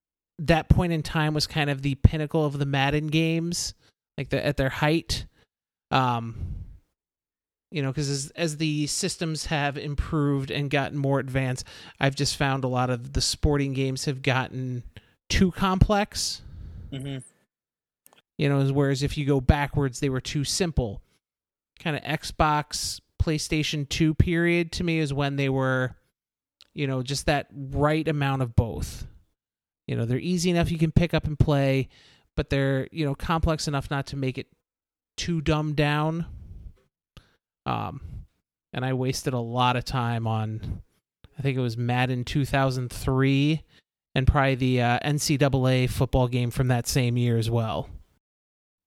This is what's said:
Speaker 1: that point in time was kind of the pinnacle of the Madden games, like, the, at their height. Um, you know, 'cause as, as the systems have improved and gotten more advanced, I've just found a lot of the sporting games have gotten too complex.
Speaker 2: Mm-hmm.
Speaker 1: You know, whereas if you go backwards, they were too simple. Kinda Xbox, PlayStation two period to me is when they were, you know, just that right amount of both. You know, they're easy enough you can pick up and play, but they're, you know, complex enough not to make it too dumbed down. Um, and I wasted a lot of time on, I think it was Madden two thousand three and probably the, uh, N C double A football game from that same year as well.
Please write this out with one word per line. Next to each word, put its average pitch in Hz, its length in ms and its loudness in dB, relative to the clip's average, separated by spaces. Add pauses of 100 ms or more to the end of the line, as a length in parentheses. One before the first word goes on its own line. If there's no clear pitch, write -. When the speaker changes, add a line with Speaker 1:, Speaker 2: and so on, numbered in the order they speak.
(380)
Speaker 1:
that 156 300 2
point 175 240 4
in 160 100 0
time 156 320 0
was 147 120 0
kind 147 220 -2
of 139 140 -2
the 139 140 0
pinnacle 156 480 4
of 143 140 -2
the 139 80 0
Madden 143 420 2
games, 165 640 0 (420)
like, 139 140 -8
the, 135 140 0
at 139 120 0
their 135 140 0
height. - 560 0 (640)
Um, 117 460 0 (1400)
you 151 100 -4
know, 135 100 -2
'cause 143 160 -2
as, 139 280 -4
as 160 200 -2
the 151 300 0
systems 160 600 -4
have 143 300 -2
improved 143 760 0
and 143 180 -2
gotten 139 260 0
more 139 220 2
advanced, 131 460 -2 (360)
I've 135 140 2
just 139 220 -2
found 135 260 0
a 131 60 0
lot 127 220 2
of 127 220 -4
the - 80 -2
sporting 143 520 0
games 131 320 -2
have 135 180 -4
gotten 127 640 -2 (440)
too 190 220 4
complex. - 920 2 (500)
Speaker 2:
Mm-hmm. 135 260 -8 (1200)
Speaker 1:
You 147 100 2
know, 139 240 2
whereas 139 300 2
if 143 160 -2
you 143 80 -4
go 139 140 4
backwards, 139 600 2
they 143 80 0
were 131 120 -2
too 147 240 -4
simple. 131 580 -2 (760)
Kinda 151 220 -4
Xbox, - 1000 -2 (200)
PlayStation 156 680 -2
two 160 260 2
period 170 580 2
to - 120 -6
me 165 140 0
is 147 140 -2
when 143 240 -2
they 139 120 0
were, 131 480 0 (800)
you 143 120 -4
know, 131 160 -2
just 135 240 -4
that 143 260 0
right 143 540 0
amount 139 360 0
of 120 120 -4
both. - 520 -2 (800)
You 123 80 -2
know, 117 80 0
they're 123 140 0
easy 175 320 0
enough 170 200 2
you 170 80 -2
can 160 140 2
pick 170 200 4
up 156 140 0
and 151 120 -4
play, 135 500 2 (480)
but 147 140 -4
they're, 135 420 0
you 156 120 -4
know, 143 100 -2
complex 165 520 0
enough 139 240 -4
not 139 180 -4
to 143 80 -10
make 131 220 -2
it 123 80 -10 (720)
too 170 240 -2
dumbed 151 360 0
down. 151 500 0 (1400)
Um, 110 360 -6 (720)
and 123 120 -4
I 131 80 -2
wasted 127 400 -2
a 123 80 -2
lot 123 340 2
of 120 100 -2
time 117 440 -2
on, 110 540 -4 (540)
I 135 60 -10
think 131 160 0
it 131 40 0
was 117 140 -2
Madden 123 480 0
two 143 200 0
thousand 131 460 0
three 139 720 2 (520)
and 131 120 2
probably 135 280 6
the, 127 280 2
uh, 120 200 4
N 147 160 0
C 139 180 2
double 131 300 4
A 127 220 4
football 127 400 2
game 123 220 0
from 131 180 0
that 120 180 2
same 123 300 2
year 120 220 4
as 110 120 0
well. 110 380 -2 (1000)